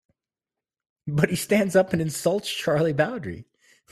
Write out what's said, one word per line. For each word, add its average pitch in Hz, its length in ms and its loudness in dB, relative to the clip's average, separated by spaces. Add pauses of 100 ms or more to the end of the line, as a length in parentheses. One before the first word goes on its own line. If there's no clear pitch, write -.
(1080)
But 147 240 0
he 180 60 -2
stands 202 380 0
up 185 200 4
and 165 80 0
insults 170 480 -2
Charlie 160 420 0
Bowdry. 151 540 -2 (460)